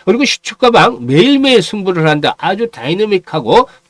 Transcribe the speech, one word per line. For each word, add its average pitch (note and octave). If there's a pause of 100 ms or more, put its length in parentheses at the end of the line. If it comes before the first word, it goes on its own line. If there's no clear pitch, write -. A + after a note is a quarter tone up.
그리고 A#3
시초가방 G#3+
매일매일 B3+
승부를 F#3
한다. D3
아주 G3+
다이내믹하고 F3+ (220)